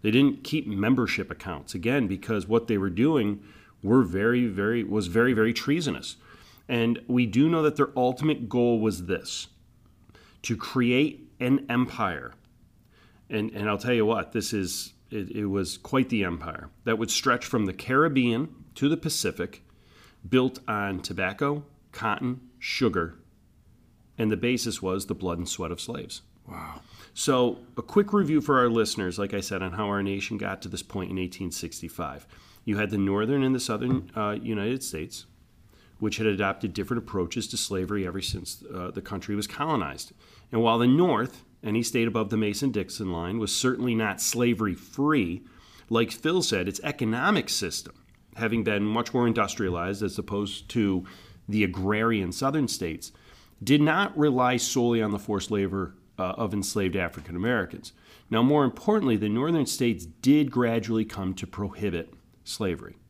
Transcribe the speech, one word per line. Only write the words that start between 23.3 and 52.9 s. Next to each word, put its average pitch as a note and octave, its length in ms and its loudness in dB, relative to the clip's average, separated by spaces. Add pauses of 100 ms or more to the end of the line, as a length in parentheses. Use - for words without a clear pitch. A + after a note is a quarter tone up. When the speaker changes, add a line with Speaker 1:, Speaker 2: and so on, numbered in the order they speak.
Speaker 1:
and A2 140 2
the G#2+ 60 2
basis A#2+ 440 -2
was F#2+ 260 -2
the - 80 -4
blood F2 240 -4
and F2 100 -6
sweat F2 240 -6
of F2 80 -10
slaves. - 420 -10 (260)
Speaker 2:
Wow. - 320 -12 (320)
Speaker 1:
So B2+ 460 2 (180)
a A#2+ 60 -8
quick G#3 300 2
review D#3+ 280 4
for C#3+ 180 2
our B2 100 6
listeners, G#2+ 500 0
like G2+ 160 -4
I G2 60 -2
said, F#2+ 220 -4
on F#2 100 -4
how G#2 140 -4
our G2+ 160 0
nation G2 360 -4
got G2 240 -6
to F2+ 60 -10
this F2+ 140 -8
point F#2 280 -6
in F#2 80 -4
eighteen F2+ 320 -6
sixty-five. D#2+ 760 -10 (380)
You G#2 140 0
had G#2 120 0
the G#2 80 0
northern G#2+ 440 2
and C3 120 2
the B2 60 0
southern, B2 560 -2
uh, G#2 240 -2
United A2+ 440 -4
States, - 420 -10 (720)
which G#2+ 180 -2
had A2 100 0
adopted G2+ 460 0
different A2 300 -4
approaches F#2+ 460 -4
to - 80 -8
slavery F#2+ 500 -2
ever F2+ 140 -6
since, - 520 -8
uh, F2+ 200 -6
the G2 100 -8
country G#2 320 -6
was G#2 120 -2
colonized. G#2 640 -4 (400)
And A2+ 100 2
while A#2 160 6
the A#2+ 80 6
North, C3+ 580 4 (180)
any A2 200 0
state A#2 260 2
above G#2+ 220 0
the A2+ 60 0
Mason-Dixon G#2 760 -2
line, E2+ 260 -2
was G#2 160 -2
certainly B2 400 2
not G#2+ 260 0
slavery-free, A2+ 1200 0 (460)
like A2 240 0
Phil E3+ 300 0
said, F#2 260 0
its - 140 -6
economic C#3+ 640 0
system, - 460 -6 (420)
having A2+ 280 0
been G#2 200 2
much A2+ 280 -2
more A#2+ 140 2
industrialized G2 760 -2
as G2 160 -4
opposed G2+ 520 -6
to G2 340 2 (440)
the G#2 160 2
agrarian G2 680 0
southern C#3 360 0
states, - 440 -6 (500)